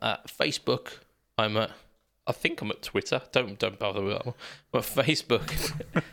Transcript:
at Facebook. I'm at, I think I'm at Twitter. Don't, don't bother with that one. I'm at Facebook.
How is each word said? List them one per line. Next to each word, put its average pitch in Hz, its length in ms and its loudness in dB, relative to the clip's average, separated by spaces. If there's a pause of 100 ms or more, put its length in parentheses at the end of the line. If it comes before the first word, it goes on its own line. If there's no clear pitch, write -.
at 113 260 -2
Facebook. - 680 -2 (400)
I'm 107 180 2
at, 110 140 2 (560)
I 123 60 2
think - 280 -2
I'm 104 100 -2
at - 120 -8
Twitter. - 400 0 (100)
Don't, 107 260 2
don't 101 200 0
bother 101 240 0
with 101 120 0
that - 120 -4
one. 120 80 -4 (380)
I'm 123 80 2
at - 60 -2
Facebook. - 1160 0 (100)